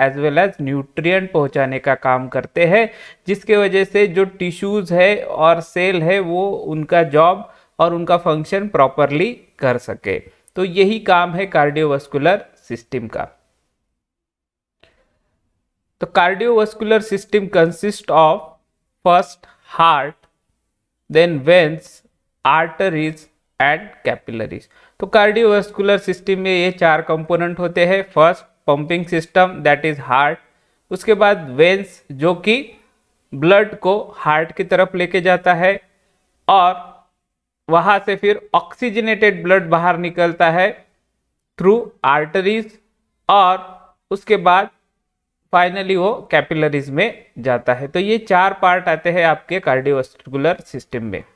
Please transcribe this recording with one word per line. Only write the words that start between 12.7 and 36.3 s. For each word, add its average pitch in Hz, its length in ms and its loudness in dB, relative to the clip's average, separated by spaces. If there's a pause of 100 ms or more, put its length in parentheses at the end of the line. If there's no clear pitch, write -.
का। - 200 -10 (2750)
तो - 180 -8
cardiovascular 214 840 0
system 202 560 -4
consist 170 640 -2
of 160 260 2 (580)
first 180 460 0 (200)
heart, 156 440 0 (960)
then 156 400 2
veins, 165 500 0 (440)
arteries 160 840 -2 (320)
and 147 220 0 (240)
capillaries। 113 580 -8 (360)
तो 190 60 -8
कार्डियोवैस्कुलर 208 920 2
सिस्टम 190 400 -4
में 190 120 -4
ये 180 200 0
चार 160 320 2
कंपोनेंट 165 560 -4
होते 175 280 -2
हैं। 190 160 0 (120)
फर्स्ट, 165 300 2 (220)
पंपिंग 151 400 -2
सिस्टम, 180 560 0
that 147 220 2
is 151 240 -4
heart। 143 280 0 (540)
उसके 208 240 0
बाद 196 360 2
वेन्स, 180 520 0 (100)
जो 151 220 0
कि 214 220 0 (760)
ब्लड 185 460 2
को 190 160 -2 (240)
हार्ट 160 340 -2
की 185 120 -6
तरफ 185 300 0
लेके 180 260 -2
जाता 180 340 2
है 185 260 0 (680)